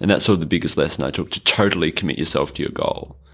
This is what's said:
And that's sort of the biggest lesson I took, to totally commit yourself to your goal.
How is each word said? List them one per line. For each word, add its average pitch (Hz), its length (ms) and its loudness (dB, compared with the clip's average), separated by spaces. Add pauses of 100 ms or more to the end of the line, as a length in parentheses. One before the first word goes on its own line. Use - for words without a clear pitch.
And 98 100 4
that's - 140 2
sort 104 100 6
of 87 60 0
the 80 40 -2
biggest 85 320 0
lesson 76 260 0
I 67 80 -2
took, - 200 -6
to - 120 -8
totally 92 480 2
commit 78 280 -4
yourself - 360 -2
to - 80 -6
your - 80 -4
goal. - 460 -6 (160)